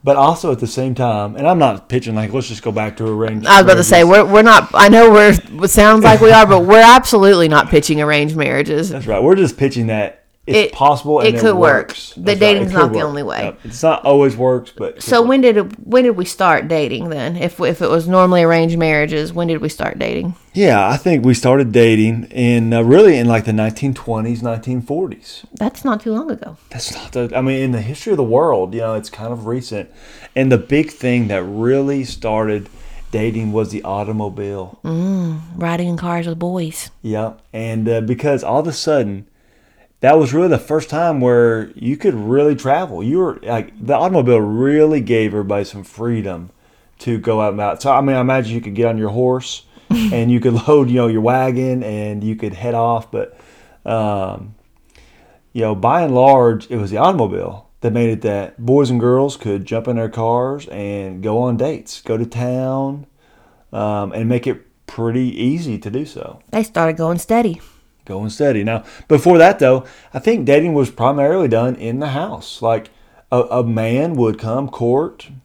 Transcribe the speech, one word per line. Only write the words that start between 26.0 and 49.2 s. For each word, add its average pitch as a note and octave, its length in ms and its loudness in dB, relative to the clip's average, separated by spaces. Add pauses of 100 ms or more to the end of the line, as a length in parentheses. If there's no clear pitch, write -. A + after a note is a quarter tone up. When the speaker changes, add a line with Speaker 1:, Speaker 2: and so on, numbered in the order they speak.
Speaker 2:
too A3 140 -6
long D4 160 -8
ago. - 260 -12 (140)
Speaker 1:
That's - 240 -12
not - 180 -18
the, A#2+ 240 -4
I C3 60 0
mean, C3+ 180 -2
in C3 120 -2
the A2+ 100 -4
history D3 320 -6
of - 20 0
the C#3 80 0
world, A2+ 480 0
you A2+ 80 -6
know, A2+ 140 -4
it's G#2+ 160 -8
kind A2+ 240 -12
of A2 120 -12
recent. A#2 440 -8 (440)
And C3 160 0
the B2 60 4
big D3 340 -2
thing B2 380 -4
that G2 140 -4
really C3 640 -2
started G#2+ 680 -6 (400)
dating A2 420 -4
was G#2+ 180 -2
the G2+ 120 -10
automobile. G2+ 1000 -8
Speaker 2:
Mm, E3+ 580 -6 (160)
riding E3+ 320 -4
in E3+ 100 -6
cars E3+ 280 -6
with E3 120 -8
boys. F3 520 -8 (120)
Speaker 1:
Yeah, A2 320 -6 (180)
and, A2+ 340 -6
uh, A#2 140 -2
because B2+ 420 -4
all C3 180 -2
of D#3 60 -6
a E3 60 -8
sudden, G#2+ 540 -4 (760)
that D3+ 160 4
was C#3 160 2
really E3+ 140 0
the D#3+ 120 2
first - 300 -4
time D#3 320 -2
where A#2+ 540 0
you C3+ 220 -6
could E3 180 -2
really C3 400 0
travel. C3+ 480 -4
You C#3 160 -2
were, F#3 240 -4
like, A2 300 -8 (120)
the C3+ 120 -2
automobile C3 440 2
really C#3 600 0
gave A2 320 -2
everybody G2+ 320 -4
some G2+ 180 -16
freedom G2 680 -8 (500)
to A#2 180 -6
go A2 220 -2
out G#2+ 80 0
and G2+ 80 -4
about. G#2 260 -6
So, C#3 80 -2
I C3 100 2
mean, C#3 140 -2
I B2+ 60 0
imagine B2 340 -2
you A#2 60 -6
could G#2 160 -12
get A#2 100 0
on A2+ 100 -2
your G#2+ 140 -4
horse B2+ 540 -4 (120)